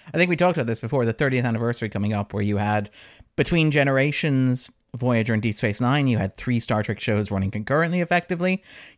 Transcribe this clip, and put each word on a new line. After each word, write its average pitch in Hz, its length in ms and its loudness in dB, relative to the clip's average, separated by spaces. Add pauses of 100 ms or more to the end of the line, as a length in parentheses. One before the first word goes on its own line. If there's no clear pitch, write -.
(140)
I - 20 -2
think 175 140 2
we 170 60 2
talked 170 200 2
about 127 100 -2
this 117 140 -4
before, 123 240 -2
the 113 80 0
thirtieth 131 320 0
anniversary 117 460 -2
coming 104 240 -2
up, 101 180 -4
where 104 100 -2
you 104 140 0
had, 104 320 0 (480)
between 156 340 2
Generations, 135 1000 2 (260)
Voyager, 117 380 2
and 107 80 0
Deep 110 120 0
Space 107 280 -2
Nine, 139 240 2
you 120 100 4
had 95 180 -2
three 123 240 -2
Star 107 240 0
Trek 104 160 -4
shows 104 320 -2
running 95 200 0
concurrently, 160 500 -2
effectively. 180 640 -2 (340)